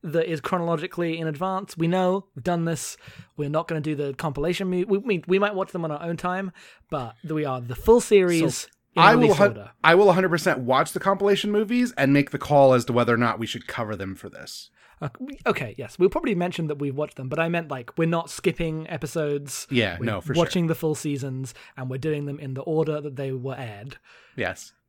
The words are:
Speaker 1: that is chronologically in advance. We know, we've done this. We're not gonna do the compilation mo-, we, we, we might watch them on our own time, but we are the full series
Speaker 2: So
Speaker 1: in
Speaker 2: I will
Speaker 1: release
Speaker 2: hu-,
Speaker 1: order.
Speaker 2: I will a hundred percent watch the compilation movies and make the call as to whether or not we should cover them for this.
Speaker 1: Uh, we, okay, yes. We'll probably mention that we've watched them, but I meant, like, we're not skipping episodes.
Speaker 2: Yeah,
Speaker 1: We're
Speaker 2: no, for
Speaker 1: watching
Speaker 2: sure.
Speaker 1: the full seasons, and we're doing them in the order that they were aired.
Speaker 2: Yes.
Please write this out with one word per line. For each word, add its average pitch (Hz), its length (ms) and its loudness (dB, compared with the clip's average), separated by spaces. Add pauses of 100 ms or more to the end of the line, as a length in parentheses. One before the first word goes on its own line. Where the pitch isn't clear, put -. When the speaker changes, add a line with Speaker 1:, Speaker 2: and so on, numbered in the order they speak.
Speaker 1:
that 165 260 -2
is 160 120 -4
chronologically 170 760 -2
in 165 80 -4
advance. 185 520 -4
We 160 100 2
know, 185 380 2 (100)
we've 127 80 -14
done 170 220 0
this. - 320 -6 (400)
We're 147 120 -4
not 156 180 -2
gonna 160 140 -4
do 151 140 -2
the 139 180 -4
compilation 165 560 -2
mo-, 180 180 0
we, 196 100 2
we, 202 280 -2
we 185 140 2
might 208 160 0
watch 190 160 -4
them 175 120 -6
on 160 80 -4
our 147 120 -8
own 170 140 -4
time, 185 340 -4 (400)
but 123 240 -8 (120)
we 151 180 -2
are 131 140 -4
the 123 140 -10
full 233 280 6
series 175 540 4
Speaker 2:
So - 120 -10 (280)
Speaker 1:
in 165 60 4
Speaker 2:
I 208 140 10
will 247 80 6
Speaker 1:
release 208 140 6
Speaker 2:
hu-, 190 80 6
Speaker 1:
order. 104 260 -2 (120)
Speaker 2:
I 165 120 8
will 202 140 8
a 175 40 6
hundred 185 160 2
percent 160 300 0
watch 127 320 2
the - 80 -6
compilation 202 520 2
movies 226 460 2
and 139 160 4
make 143 160 4
the - 80 -6
call 139 360 6
as 117 120 4
to 120 80 -4
whether 120 220 4
or - 20 2
not 117 220 0
we 113 80 -4
should - 180 -10
cover 107 300 -6
them 95 180 -8
for 95 160 -14
this. - 400 -18 (320)
Speaker 1:
Uh, 135 80 -6 (100)
we, 269 280 -14
okay, 135 280 -2
yes. - 220 -12
We'll 180 120 6
probably 302 260 -2
mention 175 320 -2
that 147 100 -4
we've 139 180 -4
watched 147 200 -6
them, 131 120 -10
but 151 120 -4
I 165 100 0
meant, 170 200 -4
like, 127 280 -10
we're 165 100 2
not 165 220 0
skipping 160 580 -4
episodes. 147 840 -6
Speaker 2:
Yeah, 104 280 2
Speaker 1:
We're 113 60 -4
Speaker 2:
no, 104 160 -2
for 147 120 -6
Speaker 1:
watching 170 320 2
Speaker 2:
sure. - 40 0
Speaker 1:
the 156 60 0
full 156 200 -2
seasons, 131 580 -6 (220)
and 131 140 -10
we're 131 80 -6
doing 147 280 -4
them 143 140 -8
in 135 140 -10
the 135 80 -8
order 156 400 -2
that 143 160 -10
they 135 160 -6
were 131 240 -6
aired. 113 400 -12 (400)
Speaker 2:
Yes. 95 340 -6 (180)